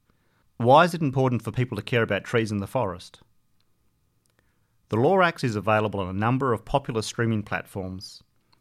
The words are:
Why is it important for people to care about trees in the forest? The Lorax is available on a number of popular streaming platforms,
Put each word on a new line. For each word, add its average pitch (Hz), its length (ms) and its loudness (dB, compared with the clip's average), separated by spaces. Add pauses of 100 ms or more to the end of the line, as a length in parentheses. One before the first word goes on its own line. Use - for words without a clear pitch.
(580)
Why 135 260 8
is 175 100 2
it 165 80 -8
important 131 400 0
for 110 100 -8
people 120 260 -4
to 101 60 -8
care 117 200 0
about 98 200 -2
trees 113 280 -2
in 101 80 -2
the 98 80 -6
forest? 95 540 -6 (1700)
The 107 80 0
Lorax 170 460 2
is 113 120 -2
available 104 460 0
on 90 80 -6
a 95 40 -8
number 127 380 0
of 107 140 -4
popular 135 360 -2
streaming 113 420 -2
platforms, 92 760 -10 (400)